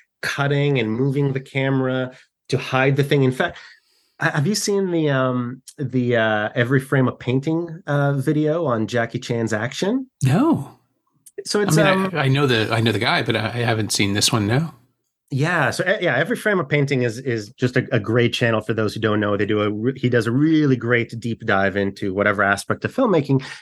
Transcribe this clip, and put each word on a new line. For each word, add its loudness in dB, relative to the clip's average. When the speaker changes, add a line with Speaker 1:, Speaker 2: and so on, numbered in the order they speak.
Speaker 1:
cutting 0
and 0
moving 0
the -4
camera -2
to 0
hide 2
the 2
thing. 2
In 4
fact, -2
ha-, 0
have 0
you 0
seen 0
the, 2
um, -2
the, 0
uh, 0
Every 2
Frame 2
a 0
Painting, -4
uh, 0
video 0
on 0
Jackie -2
Chan's -2
action? -2
Speaker 2:
No. 2
Speaker 1:
So 0
it's, 4
Speaker 2:
I 4
mean, 0
Speaker 1:
um, -6
Speaker 2:
I, 0
I 2
know 2
the, 2
I 2
know 2
the 0
guy, 0
but -2
I, -2
I -2
haven't -2
seen 0
this 0
one, 2
no. 0
Speaker 1:
Yeah, 0
so, -4
eh, 0
yeah, 0
Every 0
Frame 0
a -2
Painting 0
is, -2
is -6
just 0
a, 0
a 2
great 2
channel 2
for -4
those -2
who -8
don't 2
know. 0
They 0
do 0
a 0
re-, -4
he 0
does 2
a -2
really 4
great 0
deep -6
dive 2
into -2
whatever 2
aspect -2
of -4
filmmaking. 2